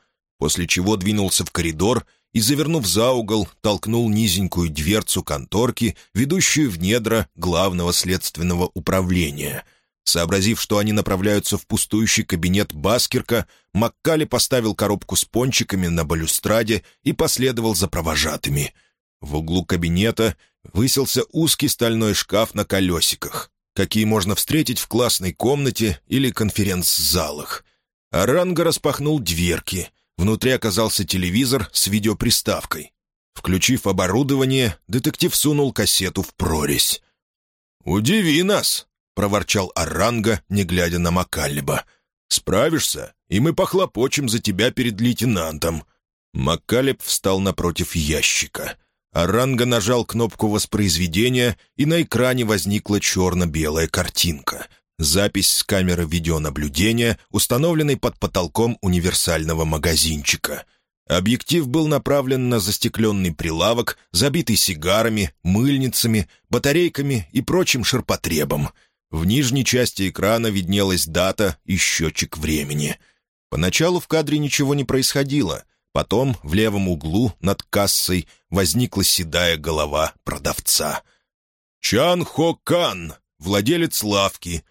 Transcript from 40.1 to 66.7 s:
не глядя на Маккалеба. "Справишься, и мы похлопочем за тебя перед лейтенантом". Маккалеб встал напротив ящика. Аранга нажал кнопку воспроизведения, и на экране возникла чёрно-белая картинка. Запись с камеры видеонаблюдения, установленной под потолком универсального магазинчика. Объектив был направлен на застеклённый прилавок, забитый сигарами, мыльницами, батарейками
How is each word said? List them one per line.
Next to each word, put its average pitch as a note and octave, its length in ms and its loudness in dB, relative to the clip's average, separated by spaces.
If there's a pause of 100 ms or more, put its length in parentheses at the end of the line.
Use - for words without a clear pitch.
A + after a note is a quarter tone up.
не G2+ 160 0
глядя F2 340 0
на F2 140 2
Маккалеба. C#2+ 720 -2 (440)
"Справишься, G#2+ 880 -2 (140)
и G2+ 120 0
мы D#3+ 120 2
похлопочем D3 760 0
за A2 100 -2
тебя G#2 320 0
перед A#2 300 -2
лейтенантом". E2 840 -2 (500)
Маккалеб F#2+ 680 0
встал - 380 0
напротив F2 540 -2
ящика. - 840 -2 (360)
Аранга A#2 540 2
нажал A#2 380 2
кнопку A2 440 -2
воспроизведения, G#2 1080 0 (200)
и D3 100 0
на E3 160 2
экране B2 420 0
возникла G2+ 560 0
чёрно-белая E2 880 0
картинка. - 800 -2 (300)
Запись F#2 520 2
с - 140 0
камеры F2+ 420 0
видеонаблюдения, D#2+ 1120 0 (120)
установленной D3+ 640 0
под - 220 -4
потолком G#2 640 0
универсального E2 800 0
магазинчика. D#2 1040 -2 (420)
Объектив B2 580 0
был D3+ 200 0
направлен C3 640 0
на A#2 120 2
застеклённый G2+ 720 0
прилавок, F2 640 0 (160)
забитый D3 440 2
сигарами, G2 760 0 (100)
мыльницами, A#2 840 2 (220)
батарейками C#3 840 0